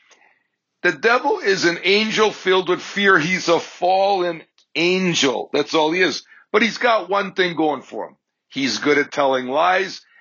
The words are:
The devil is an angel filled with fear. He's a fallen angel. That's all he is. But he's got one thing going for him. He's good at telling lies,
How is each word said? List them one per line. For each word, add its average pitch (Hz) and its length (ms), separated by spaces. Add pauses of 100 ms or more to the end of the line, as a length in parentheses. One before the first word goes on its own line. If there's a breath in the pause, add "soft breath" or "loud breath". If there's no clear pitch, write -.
(800 soft breath)
The 175 100
devil 226 480
is 185 260
an 170 180
angel 208 480
filled 185 380
with 180 120
fear. 196 360
He's 170 300
a 170 120
fallen 185 840 (320)
angel. 165 760
That's 147 200
all 156 180
he 185 100
is. 156 220 (280 soft breath)
But 214 100
he's 214 160
got 214 320
one 196 240
thing 180 220
going 147 280
for 101 240
him. - 100 (300)
He's 123 320
good 143 180
at 139 140
telling 135 360
lies, 180 540 (200 soft breath)